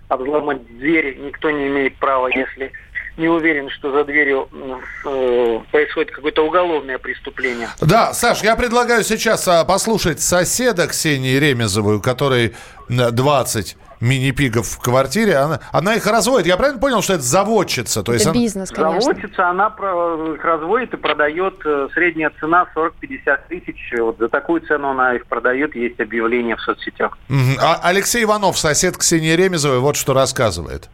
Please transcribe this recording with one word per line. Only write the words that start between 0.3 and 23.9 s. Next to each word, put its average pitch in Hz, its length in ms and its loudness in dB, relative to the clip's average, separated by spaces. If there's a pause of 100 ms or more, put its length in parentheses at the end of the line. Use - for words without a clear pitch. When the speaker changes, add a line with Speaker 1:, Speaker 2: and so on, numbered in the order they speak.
Speaker 1:
дверь 143 420 0
никто 143 300 -4
не 143 180 -2
имеет 139 280 0
права, 135 320 0
если 131 440 -4 (460)
не 160 100 0
уверен, 156 400 0
что 139 240 -6
за 147 120 2
дверью, 139 480 0
м, 139 280 -12 (240)
э, 123 560 2 (100)
происходит 151 420 0
какое-то 151 340 0
уголовное 156 520 0
преступление. 123 720 -8 (140)
Speaker 2:
Да, 175 320 4
Саш, 226 280 0
я 220 140 2
предлагаю 233 480 2
сейчас, 214 440 0
а, 165 180 6
послушать 185 540 0
соседа 180 680 2
Ксении 131 500 0
Ремезовой, 110 580 2
у 104 40 -2
которой, 127 540 2 (340)
м, 120 260 2
двадцать 123 600 0 (240)
мини-пигов 127 640 0
в - 160 -10
квартире. 135 540 2
Она, 139 240 0 (120)
она 175 220 2
их - 120 -2
разводит. 226 420 2
Я 180 80 4
правильно 262 240 0
понял, 247 220 2
что 196 100 0
это 165 100 0
заводчица? 165 800 0
То 113 120 -2
есть 110 100 2
Speaker 3:
Это - 80 2
Speaker 2:
она 240 80 2
Speaker 3:
бизнес, 196 320 -4
конечно. 165 280 0
Speaker 1:
Заводчица, 214 480 0
она 190 220 0
про-, 170 640 -2
их 139 100 -10
разводит 170 500 0
и - 20 -8
продает, 151 680 -2
э, 143 300 0
средняя 160 460 0
цена 170 340 2
сорок-пятьдесят 147 720 -4
тысяч. - 540 -12